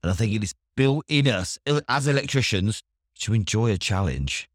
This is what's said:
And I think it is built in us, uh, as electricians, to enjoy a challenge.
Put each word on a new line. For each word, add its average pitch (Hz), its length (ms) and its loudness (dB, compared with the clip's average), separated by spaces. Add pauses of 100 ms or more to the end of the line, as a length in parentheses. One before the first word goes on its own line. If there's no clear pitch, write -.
And 87 120 0
I - 20 2
think 104 180 0
it 104 120 0
is 92 100 -8 (220)
built 135 320 2
in 143 180 4
us, 92 400 -2
uh, 147 220 2
as 135 180 0
electricians, 127 800 0 (340)
to 107 160 -2
enjoy 110 380 0
a 92 60 0
challenge. 71 760 -2